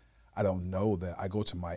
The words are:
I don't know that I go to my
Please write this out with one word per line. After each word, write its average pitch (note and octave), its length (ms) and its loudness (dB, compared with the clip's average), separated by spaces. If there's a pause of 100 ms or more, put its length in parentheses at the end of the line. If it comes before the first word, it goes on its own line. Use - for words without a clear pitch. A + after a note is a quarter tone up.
(360)
I G#2 80 2
don't F#2 260 2
know G2 260 2
that F2 220 -4
I F#2+ 80 -2
go G2+ 160 0
to - 140 -2
my E2+ 200 -4